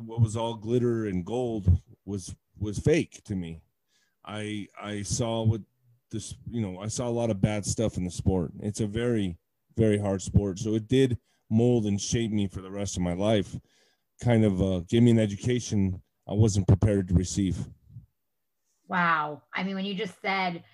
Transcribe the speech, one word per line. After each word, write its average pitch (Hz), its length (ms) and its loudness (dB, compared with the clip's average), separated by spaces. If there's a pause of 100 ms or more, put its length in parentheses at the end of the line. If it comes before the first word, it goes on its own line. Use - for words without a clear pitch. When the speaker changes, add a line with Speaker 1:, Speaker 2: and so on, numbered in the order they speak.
Speaker 1:
what 113 140 -6
was 110 160 0
all 113 200 -4
glitter 113 500 0
and 92 180 -4
gold 107 580 0 (220)
was, 98 320 -8 (240)
was 104 200 -6
fake - 460 0
to 104 100 -6
me. 82 260 -8 (640)
I, 104 420 -8 (140)
I 101 220 -6
saw 113 400 -2
what 110 180 2 (500)
this, - 240 -10 (140)
you 117 120 -4
know, 92 180 -6
I 104 80 -10
saw 123 200 -4
a - 20 -2
lot 117 200 0
of 101 100 -2
bad 107 260 0
stuff - 300 -2
in 90 80 -4
the 90 80 -6
sport. 92 480 -2
It's 104 220 -6
a 107 60 -2
very, 107 500 -2 (400)
very 110 200 4
hard 98 240 -2
sport. 98 380 0
So 110 160 -2
it 110 140 -4
did 131 280 4 (320)
mold 117 360 4
and 101 160 0
shape 117 300 -2
me 104 160 0
for 95 140 -10
the 95 100 -12
rest 101 260 -6
of 90 60 0
my 87 100 0
life, 101 420 0 (680)
kind 117 220 4
of, 95 180 4
uh, 95 180 2 (100)
gave 117 140 6
me 120 80 8
an 113 80 6
education 104 840 0 (260)
I 98 60 -6
wasn't 101 340 4
prepared 101 400 4
to 95 60 -2
receive. 90 440 0 (1300)
Speaker 2:
Wow. 165 560 0 (100)
I 185 100 -4
mean, 190 120 -4
when 190 100 -4
you 202 80 -4
just 180 280 -8
said, 185 420 -2 (100)